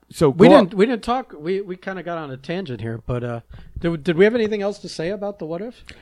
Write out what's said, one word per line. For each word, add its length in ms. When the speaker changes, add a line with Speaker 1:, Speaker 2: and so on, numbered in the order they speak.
Speaker 1:
So 180
Speaker 2:
we 200
Speaker 1:
go 80
Speaker 2:
didn't, 180
Speaker 1:
on. 40
Speaker 2:
we 80
didn't 180
talk. 340
We, 220
we 160
kinda 260
got 160
on 120
a 60
tangent 440
here, 260
but, 180
uh, 160
did, 240
did 140
we 80
have 100
anything 280
else 180
to 80
say 220
about 280
the 80
What 160
If? 220